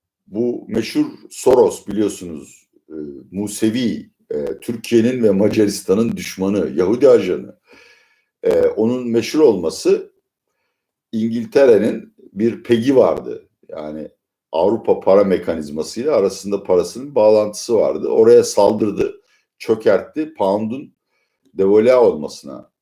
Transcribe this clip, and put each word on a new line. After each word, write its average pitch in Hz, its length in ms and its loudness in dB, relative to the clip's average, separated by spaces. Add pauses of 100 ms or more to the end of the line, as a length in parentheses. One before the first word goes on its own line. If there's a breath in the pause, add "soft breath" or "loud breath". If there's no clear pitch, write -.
(260)
bu 117 420 -6
meşhur 110 380 -4 (240)
Soros - 580 2
biliyorsunuz, 90 800 -8 (200)
e, 78 80 -16 (340)
Musevi, 107 800 -4 (200)
e, 71 160 -6 (140)
Türkiye'nin 120 600 0
ve 107 80 4
Macaristan'ın 101 840 0
düşmanı, 95 580 -4
Yahudi 98 340 2
ajanı. 92 500 2 (840 soft breath)
E, 85 180 2
onun 120 480 0
meşhur 113 320 0
olması 110 720 0 (1000)
İngiltere'nin 113 1040 0 (180)
bir 104 300 -2
pegi 120 340 0
vardı. 76 520 0 (200)
Yani 78 400 -12 (440)
Avrupa 101 480 0
para 98 240 4
mekanizmasıyla 85 920 -4
arasında 98 460 -2
parasının 95 520 -2
bağlantısı 107 600 2
vardı. 76 340 -2
Oraya 113 360 6
saldırdı, 104 760 -2 (380)
çökertti, 110 760 -2
pound'un 107 600 -4 (600)
devalüe 107 400 2
olmasına 76 880 -2